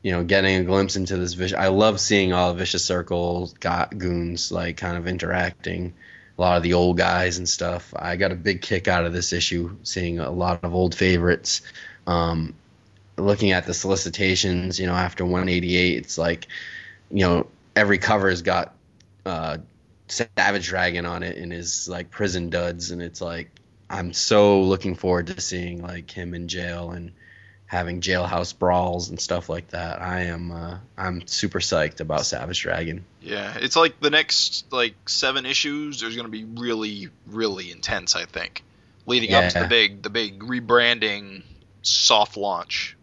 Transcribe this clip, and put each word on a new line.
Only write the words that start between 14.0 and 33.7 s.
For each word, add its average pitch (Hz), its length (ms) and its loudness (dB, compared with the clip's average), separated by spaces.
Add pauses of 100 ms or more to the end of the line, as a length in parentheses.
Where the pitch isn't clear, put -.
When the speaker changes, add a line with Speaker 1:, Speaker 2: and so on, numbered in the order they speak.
Speaker 1:
you 92 60 -2
know, 90 100 0
after 90 300 0
one 90 240 0
eighty-eight, 90 480 2
it's - 200 -8
like, 85 300 -2 (640)
you 95 160 4
know, 85 200 4 (280)
every 101 220 4
cover's 98 440 2
got, 90 320 -2 (520)
uh, 80 320 -4 (500)
Savage 101 600 0
Dragon 90 380 0
on 87 180 -4
it 87 120 -8
in 87 160 -10
his, 85 380 -6
like, 87 200 -8
prison 90 400 -2
duds, 87 420 -4
and 87 100 -8
it's 85 180 -10
like, 85 300 -8 (420)
I'm 90 220 -6
so 104 480 6
looking 95 340 2
forward 90 320 0
to 190 140 -8
seeing, 87 400 -6
like, 87 280 -12
him 87 260 -10
in 85 120 -10
jail 87 440 -6
and 87 200 -12 (540)
having 87 360 -4
jailhouse 87 560 0
brawls 90 520 2
and 90 100 -10
stuff 87 300 -4
like 82 200 -8
that. 87 320 -8
I 90 240 -4
am, 85 260 -6
uh, 85 260 -10 (200)
I'm 90 300 -6
super 90 320 -4
psyched 78 400 0
about 78 260 -2
Savage 80 360 -4
Dragon. 85 440 -4 (160)
Speaker 2:
Yeah, 101 380 -8
it's 131 160 -2